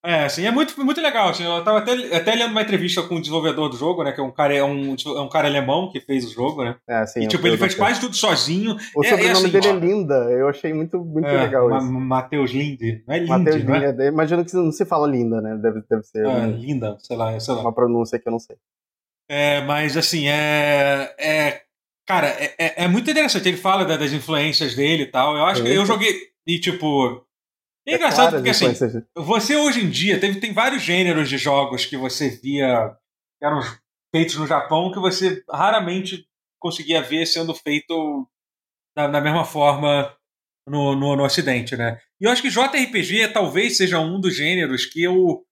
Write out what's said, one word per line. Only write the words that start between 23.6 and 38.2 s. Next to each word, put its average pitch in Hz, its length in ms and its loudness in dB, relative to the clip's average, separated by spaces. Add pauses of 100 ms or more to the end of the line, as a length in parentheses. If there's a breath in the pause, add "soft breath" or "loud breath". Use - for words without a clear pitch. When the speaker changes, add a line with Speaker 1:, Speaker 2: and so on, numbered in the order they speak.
Speaker 1:
da, 156 140 0
das 143 160 0
influências 151 600 0
dele 143 280 2
e 127 80 -2
tal. 143 260 2
Eu 151 80 2
acho 175 180 2
que 117 60 0
eu 135 40 4
Speaker 2:
Eita. 196 120 4
Speaker 1:
joguei 208 260 2 (360)
e, 170 120 0
tipo, 143 680 0 (640)
é 285 60 -2
Speaker 2:
É - 40 2
Speaker 1:
engraçado 254 200 2
Speaker 2:
claro, 165 200 4
as 135 60 0
Speaker 1:
porque, 123 80 0
assim, 208 140 2
Speaker 2:
influências 120 280 0
dele. 117 140 -8 (100)
Speaker 1:
você 214 400 0
hoje 254 280 2
em 165 40 0
dia 160 320 0
teve, 196 200 0
tem 220 120 -6
vários 240 300 0
gêneros 170 460 2
de 135 100 -4
jogos 139 480 0
que 147 100 -10
você 131 320 -4
via, 127 600 0 (500)
que 143 60 -4
eram 147 140 0 (540)
feitos 165 220 2
no 151 120 -4
Japão, 160 440 0
que 202 60 -8
você 185 500 -2
raramente 185 800 -2 (340)
conseguia 165 400 -2
ver 147 240 -2
sendo 165 300 -2
feito 151 760 -4 (680)